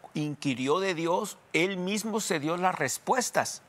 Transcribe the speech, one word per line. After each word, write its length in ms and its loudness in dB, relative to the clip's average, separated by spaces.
inquirió 680 0
de 140 0
Dios, 420 -2
él 240 2
mismo 420 -2
se 200 0
dio 180 -2
las 180 2
respuestas. 920 0